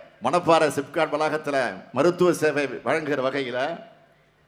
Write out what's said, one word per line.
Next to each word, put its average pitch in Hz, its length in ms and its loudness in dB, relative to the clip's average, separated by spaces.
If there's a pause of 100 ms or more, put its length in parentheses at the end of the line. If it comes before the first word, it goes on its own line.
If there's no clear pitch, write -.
(260)
மணப்பாறை 160 500 4
சிப்காட் 147 380 -2
வளாகத்துல 147 440 -2 (400)
மருத்துவ 175 320 4 (120)
சேவை 147 240 2 (200)
வழங்குகிற 147 420 -2
வகையில 127 320 -4 (880)